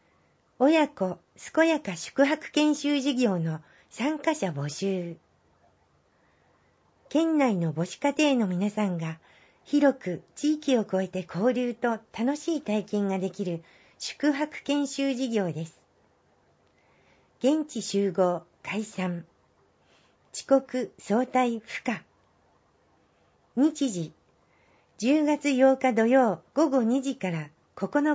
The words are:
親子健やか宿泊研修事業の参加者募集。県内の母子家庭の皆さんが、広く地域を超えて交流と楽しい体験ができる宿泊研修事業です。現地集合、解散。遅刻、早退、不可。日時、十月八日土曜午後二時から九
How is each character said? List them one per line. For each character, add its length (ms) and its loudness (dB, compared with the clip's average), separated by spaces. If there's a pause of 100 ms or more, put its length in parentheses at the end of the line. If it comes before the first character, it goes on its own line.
(600)
親 280 4
子 300 -4 (380)
健 120 6
や 120 2
か 160 -8
宿 300 0
泊 260 -2
研 240 2
修 260 0
事 140 -2
業 240 2
の 200 -4 (300)
参 300 -4
加 160 0
者 160 -4
募 180 -6
集。 480 -4 (1900)
県 300 2
内 160 2
の 180 0
母 140 -4
子 80 -14
家 180 -2 (220)
庭 0 -
の 100 2
皆 240 -2
さ 180 -2
ん 120 -4
が、 180 -6 (460)
広 340 2
く 240 -8 (140)
地 180 0
域 240 0
を 80 0
超 160 0
え 60 -4
て 200 -8
交 280 0
流 180 -2
と 240 -2 (180)
楽 200 0
し 220 -4
い 40 -8
体 240 -2
験 220 -2
が 100 -2
で 140 -4
き 120 -8
る 200 -4 (340)
宿 340 -2
泊 300 -6
研 240 -2
修 300 -2
事 140 -4
業 220 -2
で 140 -8
す。 160 -18 (1600)
現 220 2
地 160 -8
集 300 -2
合、 320 0 (180)
解 220 -8
散。 420 -6 (1040)
遅 140 -14
刻、 540 0
早 220 0
退、 440 0
不 180 -12
可。 200 -4 (1500)
日 340 2
時、 240 -6 (840)
十 240 4
月 260 0 (100)
八 160 8
日 200 2
土 100 4
曜 380 4 (100)
午 160 4
後 140 2
二 180 2
時 140 -4
か 160 -4
ら 180 -6 (240)
九 140 -6 (280)